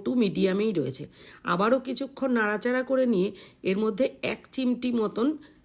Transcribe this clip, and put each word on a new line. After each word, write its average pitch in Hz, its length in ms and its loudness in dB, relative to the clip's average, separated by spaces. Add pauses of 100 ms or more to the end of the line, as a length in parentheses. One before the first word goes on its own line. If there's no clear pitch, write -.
to 247 100 0
মিডিয়ামেই 196 580 2
রয়েছে। 151 340 -2 (360)
আবারও 208 360 2
কিছুক্ষণ 262 520 -4
নাড়াচাড়া 226 520 0
করে 262 220 2
নিয়ে 208 260 2 (320)
এর 190 140 0
মধ্যে 220 320 0 (120)
এক 247 300 -6
চিমটি 247 400 0
মতন 226 460 0 (280)